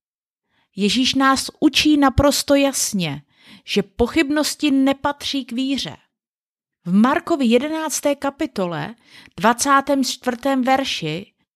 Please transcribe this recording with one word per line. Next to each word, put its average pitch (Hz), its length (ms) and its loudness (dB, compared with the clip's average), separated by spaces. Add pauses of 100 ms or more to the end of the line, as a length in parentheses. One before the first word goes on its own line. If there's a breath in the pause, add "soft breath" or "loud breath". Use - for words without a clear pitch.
(760)
Ježíš 208 400 0
nás 269 440 0
učí 302 380 4
naprosto 285 580 4
jasně, 190 640 -2 (420 soft breath)
že 196 200 -2
pochybnosti 294 880 -2
nepatří 277 720 -2
k 226 60 -18
víře. 262 460 -6 (880)
V 175 80 -2
Markovi 269 520 2
jedenácté 294 720 0
kapitole, 208 800 -6 (420 loud breath)
dvacátém 269 640 2
čtvrtém 254 580 -2
verši, 240 720 -2 (240)